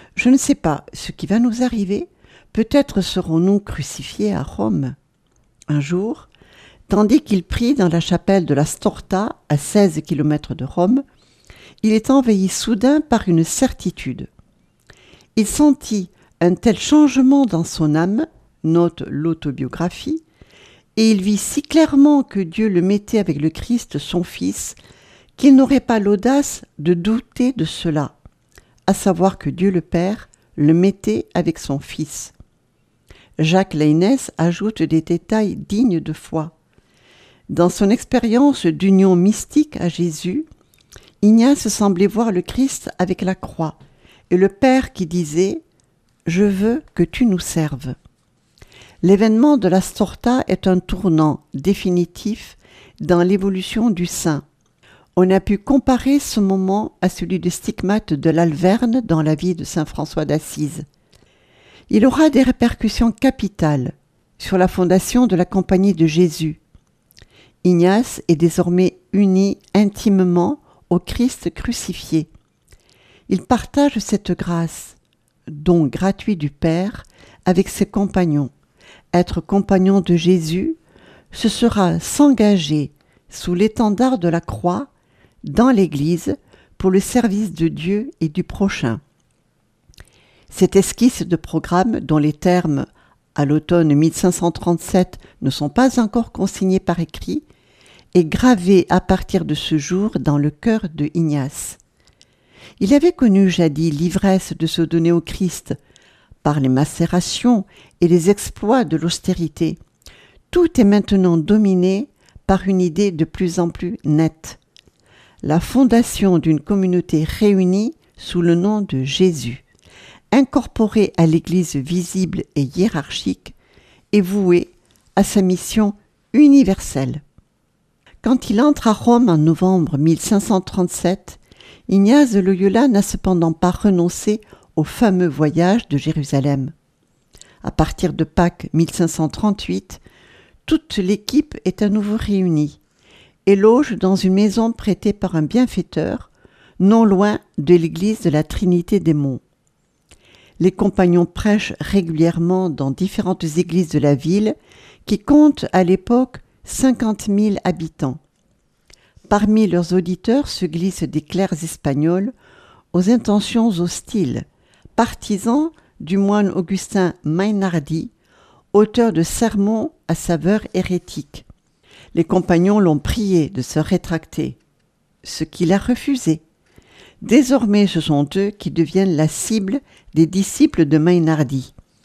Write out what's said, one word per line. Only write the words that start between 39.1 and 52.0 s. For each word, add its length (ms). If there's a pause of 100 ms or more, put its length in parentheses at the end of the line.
mystique 640
à 120
Jésus, 580 (760)
Ignace 460
semblait 400
voir 240
le 100
Christ 560
avec 240
la 140
croix 420 (520)
et 60
le 120
Père 440
qui 140
disait : « 560 (640)
Je 160
veux 400 (140)
que 80
tu 200
nous 140
serves. » 560 (1080)
L'événement 540
de 100
la 120
Storta 680
est 180
un 140
tournant 640 (100)
définitif 1040 (420)